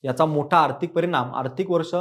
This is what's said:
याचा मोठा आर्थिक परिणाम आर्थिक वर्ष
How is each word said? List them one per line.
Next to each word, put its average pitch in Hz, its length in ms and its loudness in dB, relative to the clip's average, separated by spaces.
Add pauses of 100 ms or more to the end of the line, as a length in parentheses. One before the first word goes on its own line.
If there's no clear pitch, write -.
याचा 131 200 2
मोठा 151 340 2
आर्थिक 151 340 0
परिणाम 151 420 0
आर्थिक 131 360 -6
वर्ष 170 300 0